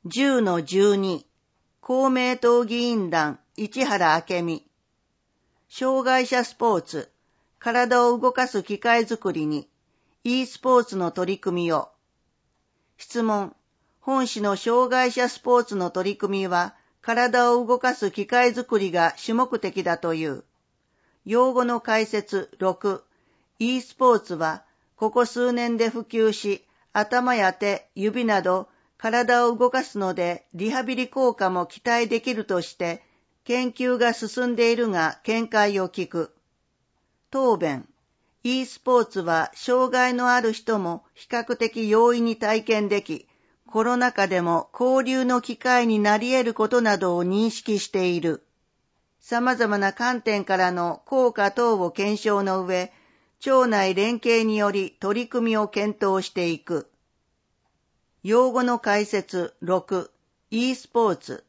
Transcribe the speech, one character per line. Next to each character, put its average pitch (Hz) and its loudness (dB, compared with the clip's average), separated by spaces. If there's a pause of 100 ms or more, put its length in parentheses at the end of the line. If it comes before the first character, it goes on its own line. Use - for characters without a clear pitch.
十 254 2
の 175 0
十 196 4
二、 190 -4 (540)
公 262 0
明 254 0
党 240 4
議 226 -4
員 226 -2
団、 151 -2 (160)
市 214 -4
原 170 2
明 175 -2
美。 165 -6 (1040)
障 262 -2
害 254 2
者 247 0
ス - -10
ポ 220 2
ー 165 -2
ツ、 - -12 (480)
体 240 2
を 240 2
動 247 2
か 254 0
す 202 -4
機 202 -8
械 233 2
作 220 -4
り 156 -4
に、 151 -6 (540)
e 247 -2
ス - -20
ポ 247 4
ー 233 2
ツ 190 -8
の 170 -2
取 180 -4
り 190 -6
組 175 -2
み 165 0
を。 151 -2 (1080)
質 - -6
問。 208 -2 (440)
本 269 -2
市 220 -8
の 202 0
障 240 2
害 254 2
者 247 -2
ス - -12
ポ 247 4
ー 233 0
ツ 214 -8
の 180 -2
取 185 -2
り 202 -8
組 196 -4
み 190 -4
は、 180 -2 (260)
体 240 2
を 240 0
動 247 2
か 254 0
す 202 -4
機 202 -6
械 247 2
作 240 -2
り 196 -2
が 165 2
主 - -6
目 247 -2
的 185 -6
だ 170 0
と 165 -4
い 160 -4
う。 135 -8 (840)
用 247 2
語 247 2
の 240 -2
解 220 0
説。 208 -4
六、 185 -2 (560)
e 247 -2
ス - -20
ポ 254 4
ー 202 4
ツ 180 -8
は、 160 -4 (320)
こ 214 -2
こ 240 2
数 247 -2
年 240 -2
で 226 2
普 226 -8
及 220 0
し、 208 -6 (280)
頭 247 0
や 185 2
手、 202 -4
指 214 -2
な 202 2
ど、 185 -2 (280)
体 240 2
を 240 0
動 247 2
か 262 -2
す - -10
の 190 -2
で、 175 -4
リ 202 -4
ハ 262 -4
ビ 254 -4
リ 247 -4
効 254 0
果 190 0
も 180 -2
期 - -20
待 233 0
で 226 -2
き 254 -4
る 214 -6
と 180 -2
し - -12
て、 170 -8 (400)
研 247 -2
究 247 -2
が 240 2
進 247 -4
ん 240 -2
で 233 4
い 233 2
る 233 -2
が、 165 -2
見 226 -2
解 208 2
を 185 -2
聞 180 -8
く。 - -6 (960)
答 254 2
弁。 147 -4 (560)
e 254 -2
ス - -20
ポ 247 2
ー 220 0
ツ 196 -8
は、 165 0
障 254 0
害 247 2
の 247 0
あ 247 2
る 226 0
人 220 -4
も 170 -6 (100)
比 - -20
較 240 -4
的 226 -4
容 233 6
易 240 0
に 226 -2
体 220 0
験 214 0
で 202 0
き、 - -10 (400)
コ 220 -2
ロ 247 0
ナ 247 0
禍 196 0
で 180 0
も 170 0
交 254 2
流 262 0
の 247 2
機 233 -10
会 247 2
に 220 2
な 208 4
り 240 -2
得 262 2
る 226 -2
こ 214 0
と 247 2
な 208 2
ど 175 0
を 175 0
認 208 0
識 208 -4
し - -6
て 185 0
い 175 0
る。 160 -2 (760)
様 247 -2
々 208 0
な 196 0
観 240 -4
点 208 -2
か 190 0
ら 180 2
の 175 -4
効 254 2
果 202 0
等 233 0
を 170 -2
検 202 -2
証 202 0
の 190 -2
上、 180 -4 (480)
庁 262 4
内 196 2
連 220 0
携 226 2
に 214 0
よ 208 2
り 196 -4
取 208 -2
り 240 -8
組 233 0
み 220 2
を 208 0
検 208 -4
討 190 0
し - -10
て 175 -2
い 160 -4
く。 - -6 (1300)
用 233 4
語 247 0
の 240 0
解 208 0
説。 190 -6
六、 180 -4 (380)
e 247 -2
ス - -20
ポ 233 0
ー 175 0
ツ。 - -14